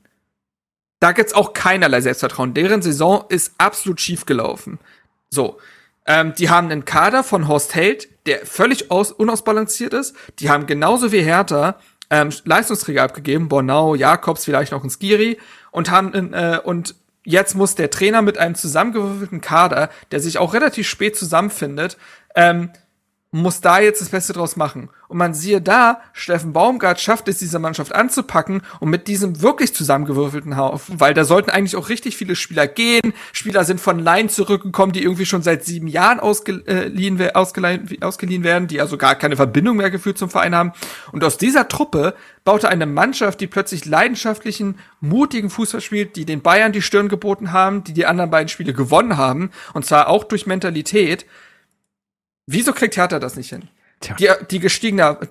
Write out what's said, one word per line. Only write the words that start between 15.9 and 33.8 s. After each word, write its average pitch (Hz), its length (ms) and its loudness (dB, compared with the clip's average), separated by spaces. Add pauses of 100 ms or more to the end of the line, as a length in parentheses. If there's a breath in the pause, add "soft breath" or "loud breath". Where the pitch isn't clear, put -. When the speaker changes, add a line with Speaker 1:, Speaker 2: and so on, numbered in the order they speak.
Speaker 1:
haben, 190 220 2 (220)
äh, 170 280 0
und 175 320 -6 (300)
jetzt 190 300 2
muss 196 200 0
der 160 140 0
Trainer 214 320 2
mit 208 160 2
einem 170 180 0
zusammengewürfelten 196 840 -4
Kader, 160 480 2 (220 loud breath)
der - 100 -2
sich 160 160 -4
auch 175 160 0
relativ 233 340 0
spät 208 300 -2
zusammenfindet, 170 800 -2 (380 soft breath)
ähm, 170 340 4 (600)
muss 175 300 -2
da 185 200 4
jetzt 208 200 4
das 175 100 -10
Beste 185 220 -4
draus 170 220 -6
machen. 139 360 -6 (180 soft breath)
Und 170 100 -8
man 170 160 0
siehe 185 260 0
da, 233 420 4 (100)
Steffen 165 400 -4
Baumgart 180 480 2
schafft 220 260 0
es, 196 120 -2
diese 170 200 -4
Mannschaft 160 340 -6
anzupacken 196 720 -2 (160 loud breath)
und 160 120 -2
mit 175 180 -2
diesem 190 340 -2
wirklich 247 320 2
zusammengewürfelten 143 800 -2
Haufen, 143 440 -4
weil 147 140 6
da 160 100 4
sollten 170 260 4
eigentlich 196 240 0
auch 185 140 -6
richtig 233 280 -6
viele 180 200 -6
Spieler 151 320 -2
gehen. 233 440 2 (200 loud breath)
Spieler 196 320 0
sind 175 160 -2